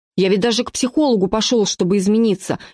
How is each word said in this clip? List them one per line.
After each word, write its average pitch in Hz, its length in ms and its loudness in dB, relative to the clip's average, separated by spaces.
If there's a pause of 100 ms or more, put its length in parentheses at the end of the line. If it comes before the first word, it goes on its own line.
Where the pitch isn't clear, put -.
(160)
Я 190 140 2
ведь 196 100 2
даже 233 240 0
к - 80 -8
психологу 240 560 0
пошел, 220 380 0
чтобы 185 320 -2
измениться. 208 600 0 (160)